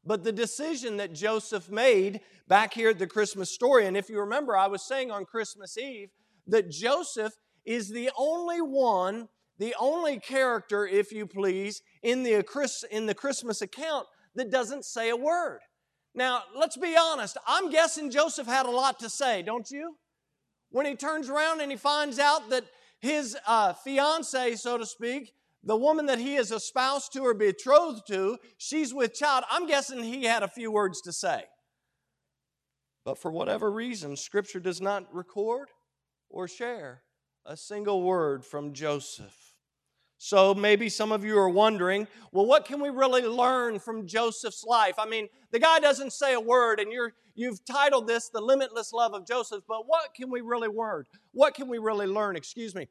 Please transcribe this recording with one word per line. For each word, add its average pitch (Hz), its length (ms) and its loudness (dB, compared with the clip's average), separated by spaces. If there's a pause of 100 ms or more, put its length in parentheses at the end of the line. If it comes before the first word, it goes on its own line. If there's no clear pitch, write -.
but 185 180 -2
the 220 80 0
decision 240 640 -4
that 196 160 -6
Joseph 208 560 -4
made 202 520 4 (260)
back 208 260 4
here 226 160 2
at 196 100 2
the 185 80 -2
Christmas 196 440 -4
story. 240 340 6
And 185 120 0
if 202 120 -4
you 214 100 -6
remember, 226 360 -2
I 190 120 6
was 196 140 -4
saying 254 300 -6
on 202 140 -6
Christmas 208 520 -10
Eve 233 320 -12 (380)
that 185 240 2
Joseph 220 640 -2 (320)
is 220 240 -4
the 240 280 -4
only 339 440 -2
one, 233 680 0 (300)
the 220 220 -4
only 294 400 0
character, 226 680 -2
if 202 240 0
you 214 140 -8
please, 196 560 -4 (200)
in 247 220 0
the 220 200 4
Chris-, 262 460 -4
in 220 160 -4
the 202 100 -2
Christmas 240 460 -6
account 269 460 -6 (280)
that 233 140 -6
doesn't 254 360 -2
say 226 240 -4
a 240 60 0
word. 285 440 -2 (560)
Now, 247 280 -2 (120)
let's 294 220 0
be 330 180 -2
honest, 311 500 2
I'm 330 240 0
guessing 311 400 2
Joseph 285 380 0
had 262 180 2
a 240 60 -2
lot 262 280 2
to 233 100 -10
say, 240 320 -2
don't 220 280 -6
you? 302 280 -12 (720)
When 269 160 0
he 285 100 -4
turns 311 320 -4
around 311 320 0
and 285 100 -4
he 269 80 -6
finds 285 400 -2
out 285 320 2
that 254 140 0 (360)
his, 262 360 -4 (100)
uh, 208 280 4 (120)
fiancée, 269 720 0
so 240 200 -4
to 233 80 -6
speak, 240 480 -8 (300)
the 208 120 0
woman 294 300 2
that 262 140 0
he 277 160 -4
is 226 160 0
espoused 262 640 -2
to 269 80 -6
or 247 120 2
betrothed 214 720 4
to, 196 300 -2 (200)
she's 285 360 -4
with 240 200 -2
child, 277 380 0
I'm 330 160 -2
guessing 269 340 -2
he 247 220 -6
had 226 180 2
a 196 60 -4
few 226 240 -8
words 208 300 0
to 175 100 -14
say. 151 320 -4 (1600)
But 131 140 -6
for - 140 -8
whatever 190 380 0
reason, 208 460 -6
Scripture 196 460 -4
does 175 180 -4
not 190 340 -4
record 214 560 -4 (600)
or 180 180 -8
share 180 540 -10 (440)
a 156 120 -14
single 208 440 -2
word 160 440 0
from 147 280 -10
Joseph. 139 840 -8 (640)
So 196 360 6
maybe 208 340 4
some 214 220 -2
of 208 120 0
you 214 140 2
are 190 120 6
wondering, 202 580 2 (240)
"Well, 196 140 4
what 262 200 6
can 285 160 -6
we 285 80 -2
really 254 320 2
learn 240 580 0
from 220 280 -10
Joseph's 226 560 -4
life?" 220 340 4
I 220 80 -2
mean, 220 220 -4 (240)
the 233 80 0
guy 320 200 10
doesn't 277 320 4
say 269 220 2
a 240 60 2
word, 226 400 6
and 214 120 -2
you're, 233 220 -4 (220)
you've 233 300 -6
titled 269 420 4
this 233 220 -2
The 220 120 -4
Limitless 233 520 0
Love 226 200 2
of 190 140 -4
Joseph, 220 400 -4
but 226 180 -6
what 311 300 0
can 254 160 -10
we 247 100 -4
really 226 280 -2
learn? 208 360 -4 (280)
What 277 200 4
can 262 140 -10
we 240 100 -4
really 214 300 -2
learn? 202 280 -2
Excuse 208 380 -10
me. 160 180 -10